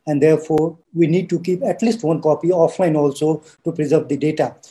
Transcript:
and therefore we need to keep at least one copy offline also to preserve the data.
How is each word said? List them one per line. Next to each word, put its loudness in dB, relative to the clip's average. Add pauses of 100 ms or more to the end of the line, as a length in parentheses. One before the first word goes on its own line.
and 0
therefore 2 (160)
we 2
need 0
to -2
keep -4
at -4
least 0
one 0
copy 0
offline 2
also 0 (220)
to -4
preserve 0
the -2
data. -2 (160)